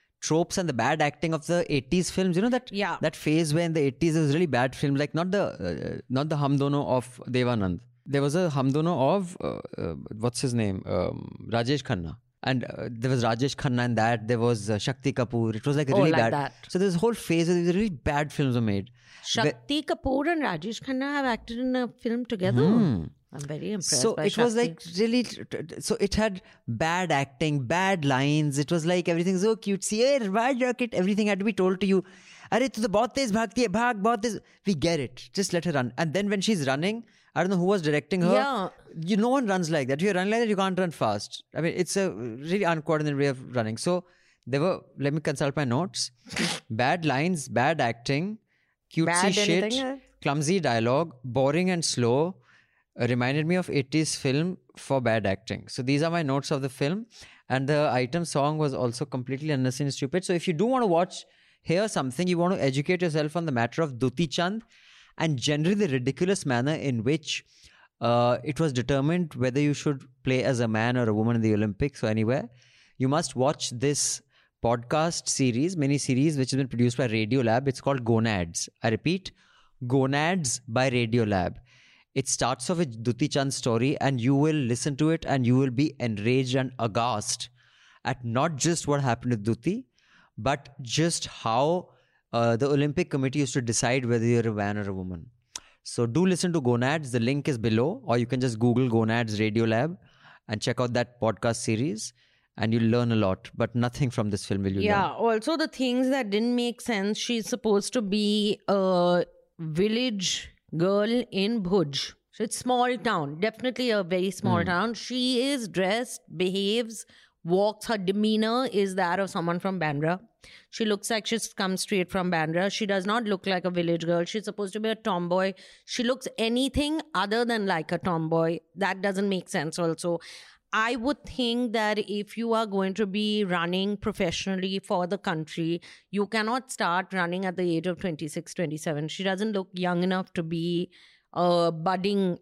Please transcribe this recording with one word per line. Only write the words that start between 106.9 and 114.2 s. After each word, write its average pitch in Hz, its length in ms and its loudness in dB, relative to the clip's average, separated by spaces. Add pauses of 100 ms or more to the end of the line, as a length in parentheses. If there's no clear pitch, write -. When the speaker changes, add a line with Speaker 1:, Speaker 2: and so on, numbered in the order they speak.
Speaker 2:
She's 233 300 -4
supposed 208 460 0
to 254 80 0
be 208 640 2
a 180 560 4 (340)
village 196 920 -2 (260)
girl 208 540 2
in 202 320 -2
Bhuj. 170 520 0 (180)
So - 120 -6
it's 220 120 -6
small 247 400 0
town, 160 440 -2
definitely 240 500 -2
a 208 120 2
very 185 280 0